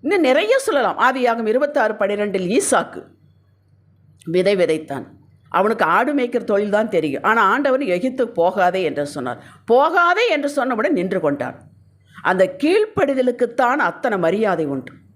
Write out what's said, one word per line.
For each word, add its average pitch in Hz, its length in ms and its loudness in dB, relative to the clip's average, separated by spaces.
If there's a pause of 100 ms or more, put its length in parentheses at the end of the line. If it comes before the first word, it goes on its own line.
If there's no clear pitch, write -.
இன்னும் 359 200 0
நிறைய 330 360 2
சொல்லலாம். 269 420 0
ஆதியாகமம் 233 480 2
இருபத்தாறு 247 460 0
பன்னிரெண்டில் 202 680 0
ஈசாக்கு - 440 -2 (1200)
விதை 180 300 2
விதைத்தான். 156 480 -2 (460)
அவனுக்கு 202 360 2
ஆடு 226 300 2
மேய்க்கிற 240 280 -2
தொழில் 208 260 0
தான் 214 200 0
தெரியும். 156 340 -2
ஆனா 220 180 4
ஆண்டவர் 262 400 2
"எகிப்துக்கு 247 440 -2
போகாதே" 185 580 0
என்று 147 220 -4
சொன்னார். 127 380 -10 (220)
போகாதே 349 640 2
என்று 285 260 -2
சொன்னவுடன் 247 340 -2
நின்று 190 300 -2
கொண்டான். 143 420 -4 (600)
அந்த 185 420 2
கீழ்ப்படிதலுக்குத்தான் 262 1120 0
அத்தனை 202 400 -2
மரியாதை 180 480 0
உண்டு. 135 260 -8 (240)